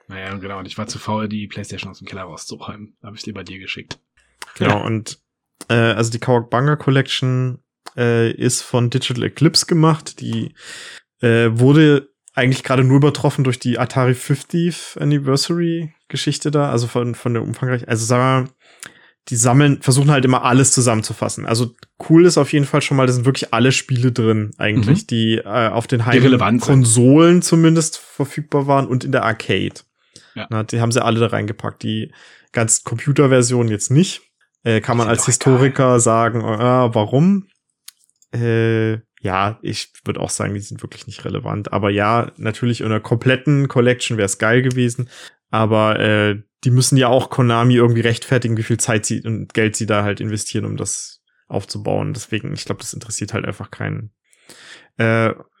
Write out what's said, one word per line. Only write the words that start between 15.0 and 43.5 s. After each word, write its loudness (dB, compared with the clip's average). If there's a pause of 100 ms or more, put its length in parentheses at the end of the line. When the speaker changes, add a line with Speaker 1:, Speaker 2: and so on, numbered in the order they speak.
Speaker 2:
Geschichte -4
da, 0
also 0
von, -4
von -4
der -2
umfangreich, -6
also -2
sagen 2
wir 2
mal, -10 (720)
die -4
sammeln, 4
versuchen 2
halt 4
immer 2
alles 4
zusammenzufassen. -2
Also -2 (340)
cool 8
ist 6
auf 0
jeden 2
Fall 0
schon -2
mal, 4
da 2
sind 0
wirklich -2
alle 4
Spiele 0
drin 0
eigentlich, 2
Speaker 1:
Mhm. -16
Speaker 2:
die, 0
äh, 0
auf -2
den 0
Speaker 1:
Die 2
relevant 4
sind. -2
Speaker 2:
Heimkonsolen 6
zumindest 2
verfügbar -4
waren 2
und -2
in -4
der 0
Arcade. -2 (600)
Speaker 1:
Ja. -12
Speaker 2:
Na, -4
die -4
haben 0
sie 0
alle 2
da 2
reingepackt. -6
Die -6 (400)
ganzen 0
Computerversionen 2
jetzt -4
nicht. 2 (400)
Äh, 2
kann -2
Speaker 1:
Die 2
Speaker 2:
man 2
Speaker 1:
sind 0
Speaker 2:
als 2
Speaker 1:
doch 0
Speaker 2:
Historiker 2
Speaker 1:
egal. 4
Speaker 2:
sagen, 2
äh, 0
warum? 2 (840)
Äh, 0 (240)
ja, -2
ich -10 (120)
würd -4
auch -6
sagen, -6
die -6
sind -14
wirklich -18
nicht -18
relevant. -8
Aber -2
ja, 0
natürlich -4
in -6
einer -2
kompletten 0